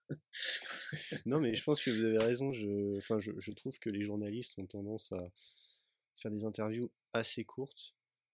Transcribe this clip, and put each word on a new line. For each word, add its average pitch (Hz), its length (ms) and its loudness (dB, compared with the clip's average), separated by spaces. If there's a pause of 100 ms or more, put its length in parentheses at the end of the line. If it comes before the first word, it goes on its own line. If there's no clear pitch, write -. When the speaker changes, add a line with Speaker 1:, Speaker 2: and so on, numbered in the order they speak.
Speaker 1:
<laughs> - 1160 -4
Speaker 2:
Non, 135 140 4
mais 117 160 4
je 104 80 0
pense 147 200 4
que 135 60 2
vous 113 140 4
avez 110 160 6
raison. 123 340 4
Je, 101 440 0
enfin, 107 220 0
je, 101 200 -2
je 104 120 -6
trouve 131 280 -8
que - 100 -4
les 101 140 0
journalistes 104 560 -4
ont 95 80 -8
tendance 104 460 -6
à 90 100 -2 (960)
faire 113 140 -6
des 104 140 -2
interviews 110 460 0 (220)
assez 156 300 2
courtes, - 520 -8 (380)